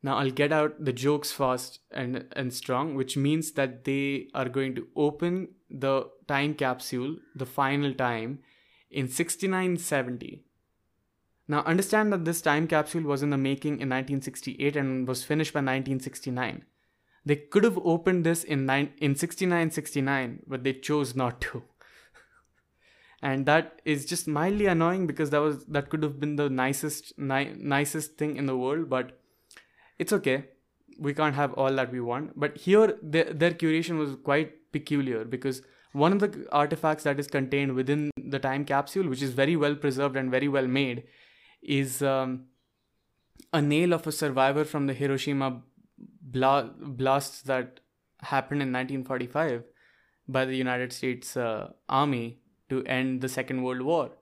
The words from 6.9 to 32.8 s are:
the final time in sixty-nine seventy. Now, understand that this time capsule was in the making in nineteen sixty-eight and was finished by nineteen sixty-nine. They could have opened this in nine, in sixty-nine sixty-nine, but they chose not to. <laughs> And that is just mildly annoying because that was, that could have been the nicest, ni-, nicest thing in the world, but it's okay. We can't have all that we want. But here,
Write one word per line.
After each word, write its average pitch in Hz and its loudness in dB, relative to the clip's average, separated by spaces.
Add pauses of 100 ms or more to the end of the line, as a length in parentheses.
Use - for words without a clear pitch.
the 127 -6
final 139 0
time 120 -2 (520)
in 135 -2
sixty-nine 185 0
seventy. 127 -4 (1040)
Now, 147 0
understand 196 2
that 175 0
this 165 -2
time 156 2
capsule 160 0
was 143 0
in 147 0
the 143 2
making 139 -2
in 139 -4
nineteen 131 -2
sixty-eight 143 -4
and 131 0
was 127 -4
finished 151 0
by 147 0
nineteen 131 -2
sixty-nine. 123 -6 (600)
They 147 4
could 190 4
have 202 4
opened 170 4
this 165 2
in 139 0
nine, 139 2
in 143 2
sixty-nine 170 0
sixty-nine, 135 -2
but 131 -6
they 135 0
chose 135 0
not 123 0
to. - -6
<laughs> - -20 (1500)
And 135 0
that 160 4
is 147 0
just 170 -4
mildly 190 2
annoying 175 4
because 147 0
that 147 4
was, 147 0
that 143 -2
could 156 0
have 139 -2
been 147 -2
the 147 2
nicest, 135 -2
ni-, 135 -2
nicest 143 -2
thing 151 -2
in 139 -2
the 131 0
world, 139 0
but 127 -2 (800)
it's - 0
okay. 139 2 (540)
We 143 -2
can't 151 2
have 139 0
all 135 2
that 127 0
we 123 -6
want. 123 -6
But 147 -2
here, 208 6